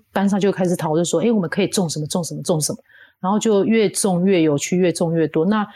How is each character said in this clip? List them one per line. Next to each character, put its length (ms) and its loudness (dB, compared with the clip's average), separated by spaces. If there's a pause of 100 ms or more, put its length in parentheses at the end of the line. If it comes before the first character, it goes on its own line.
(120)
班 160 0
上 100 0
就 140 2
开 140 -2
始 100 0
讨 160 -4
论 100 2
说， 200 0
诶， 100 2
我 80 0
们 80 -4
可 140 -2
以 60 2
种 200 -2
什 100 -6
么， 80 -4
种 160 -4
什 120 -10
么， 80 -10
种 180 0
什 120 -4
么。 60 -12 (420)
然 120 -2
后 60 0
就 260 2
越 240 2
种 360 0
越 180 4
有 160 2
趣， 180 -4
越 160 2
种 220 -2
越 140 2
多。 180 0
那 280 0